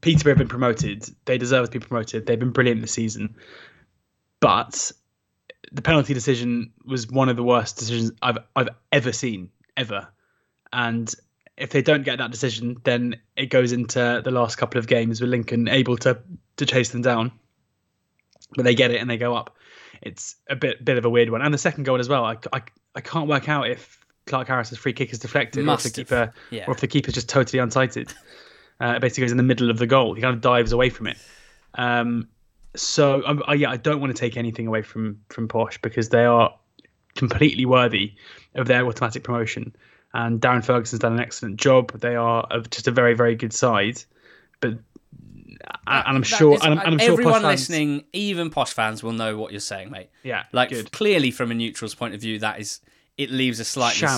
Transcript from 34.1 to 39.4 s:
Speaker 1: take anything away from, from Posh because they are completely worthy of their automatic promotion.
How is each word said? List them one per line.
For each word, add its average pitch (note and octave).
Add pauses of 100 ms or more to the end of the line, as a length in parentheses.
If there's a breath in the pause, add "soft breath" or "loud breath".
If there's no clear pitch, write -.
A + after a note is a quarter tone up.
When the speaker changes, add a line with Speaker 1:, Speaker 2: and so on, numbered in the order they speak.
Speaker 1:
take A#2
anything A#2
away A2
from, G#2+ (100)
from A2+
Posh A2+
because A2+
they A#2
are A#2+ (640)
completely B2+
worthy A#2 (420 loud breath)
of C3
their B2
automatic A#2
promotion. A2+ (380 soft breath)